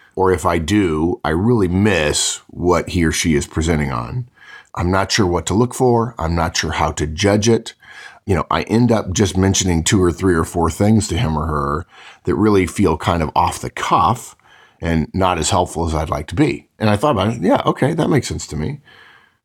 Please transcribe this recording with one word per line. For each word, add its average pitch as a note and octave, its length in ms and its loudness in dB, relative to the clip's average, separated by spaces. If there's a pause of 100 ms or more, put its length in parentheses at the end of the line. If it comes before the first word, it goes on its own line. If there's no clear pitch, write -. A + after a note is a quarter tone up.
(180)
Or F#2 140 2
if F2+ 160 0
I F2 120 2
do, E2+ 640 0
I D2+ 60 -2
really G2+ 360 2
miss F2 680 2 (100)
what E2+ 440 0
he F2+ 140 0
or D#2+ 60 2
she D#2+ 240 0
is C#2 140 -2
presenting D#2+ 420 -2
on. B1+ 380 -6 (480)
I'm F2+ 140 -2
not F#2+ 200 0
sure G#2 160 2
what F2 200 0
to F#2 80 -2
look B2 200 2
for. A#2 460 0
I'm E2+ 160 -2
not E2 200 -2
sure D#2+ 140 -4
how D2+ 220 -2
to D#2+ 160 -4
judge G2 400 2
it. - 260 0 (500)
You G2 120 0
know, D2+ 120 -2
I E2 160 0
end A#2 280 2
up G2+ 200 -2
just G2 240 0
mentioning F#2+ 460 2
two F#2+ 180 2
or F2 120 2
three F2+ 240 0
or E2 80 2
four E2 260 -2
things G#2 380 2
to D#2+ 100 -2
him D#2 180 -2
or D2+ 100 -4
her D2 400 -4 (380)
that D#2 120 0
really G2+ 300 4
feel E2 300 0
kind E2+ 280 0
of C#2+ 100 -6
off - 260 0
the - 100 -10
cuff - 640 -2 (440)
and E2 340 -2
not F#2 240 0
as D#2 120 -2
helpful E2+ 360 -2
as D#2+ 100 -4
I'd D#2 140 -4
like D2 180 -6
to E2+ 80 -8
be." - 320 -2 (100)
And G#2+ 120 0
I G#2 60 2
thought G#2 160 0
about G2+ 220 0
it. B2 80 -8
Yeah, A#3 240 2
okay, C#3 280 -2
that D#3 160 0
makes D3 180 0
sense - 200 -8
to - 80 -8
me. D2+ 240 -6 (640)